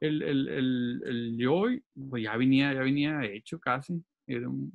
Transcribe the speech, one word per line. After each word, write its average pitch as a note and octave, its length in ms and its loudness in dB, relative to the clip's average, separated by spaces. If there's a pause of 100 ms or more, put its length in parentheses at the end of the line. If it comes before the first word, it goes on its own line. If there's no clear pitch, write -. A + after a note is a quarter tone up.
el, D3+ 220 0
el, C#3 260 0
el, B2+ 580 -2
el A#2 340 -4
Joey, F#3+ 400 2 (300)
pues A#2 140 -2
ya A2 120 -2
venía, C3+ 380 4
ya C3+ 60 0
venía C#3+ 440 2
hecho A2 360 -8
casi. C#3 440 -2 (220)
Era A#2+ 220 -4
un C3+ 260 -4